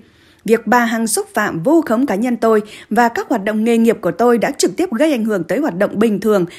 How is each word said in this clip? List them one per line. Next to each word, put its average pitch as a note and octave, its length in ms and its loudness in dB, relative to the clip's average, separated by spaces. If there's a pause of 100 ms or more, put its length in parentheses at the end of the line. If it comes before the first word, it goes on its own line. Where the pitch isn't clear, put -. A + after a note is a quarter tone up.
(460)
Việc A3+ 220 0
bà A#3+ 180 2
Hằng A3+ 220 -2
xúc G4 260 -4
phạm, F#3 300 -4
vu D#4 180 4
khống B3+ 240 -2
cá G#3 100 -2
nhân A#3+ 220 -2
tôi A3 240 2 (280)
và A#3 200 2
các F#4+ 200 -6
hoạt A3 140 -2
động G#3+ 200 -2
nghề A#3 140 2
nghiệp A3+ 240 2
của F3 100 0
tôi A#3 260 2
đã G3+ 140 -2
trực - 260 -2
tiếp F4+ 140 -2
gây C#4+ 200 0
ảnh A3+ 140 -2
hưởng G3+ 180 -2
tới F#3 160 -4
hoạt B3+ 180 -4
động G3+ 220 -2
bình G#3 200 2
thường G3+ 260 0 (140)